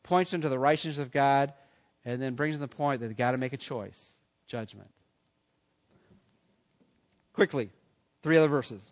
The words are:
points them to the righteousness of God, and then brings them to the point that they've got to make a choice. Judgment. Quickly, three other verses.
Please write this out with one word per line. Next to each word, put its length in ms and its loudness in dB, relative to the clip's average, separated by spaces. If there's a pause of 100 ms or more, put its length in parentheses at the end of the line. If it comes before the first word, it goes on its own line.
points 300 0
them 100 -4
to 80 -2
the 80 0
righteousness 400 0
of 140 -8
God, 420 2 (500)
and 160 -6
then 140 -4
brings 240 -4
them 100 -8
to 60 -16
the 20 -20
point 260 -2
that 60 -6
they've 80 -10
got 160 0
to 60 -2
make 160 -4
a 40 -12
choice. 440 -10 (460)
Judgment. 420 -12 (2500)
Quickly, 360 0 (540)
three 140 6
other 100 8
verses. 340 -2 (100)